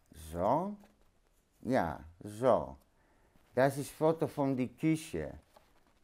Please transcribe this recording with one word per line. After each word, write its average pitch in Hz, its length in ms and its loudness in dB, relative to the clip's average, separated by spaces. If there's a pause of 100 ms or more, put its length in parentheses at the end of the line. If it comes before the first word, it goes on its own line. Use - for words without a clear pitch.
(320)
So. 135 440 0 (840)
Ja, 95 380 0 (240)
so. 104 520 2 (800)
Das 131 220 4
ist 139 140 -8
Foto 160 360 2
von 139 300 0
der 123 100 0
Küche. 85 680 -2 (720)